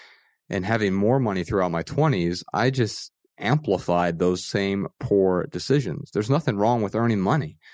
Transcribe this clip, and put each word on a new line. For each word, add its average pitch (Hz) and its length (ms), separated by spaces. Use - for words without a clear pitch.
And 98 140
having 104 300
more 107 260
money 98 240
throughout 92 280
my 82 100
twenties, 90 640
I 113 160
just 127 420
amplified 90 800
those 90 260
same 98 420
poor 92 480
decisions. 107 640
There's 104 160
nothing 135 280
wrong 113 240
with 101 120
earning 113 260
money. 95 380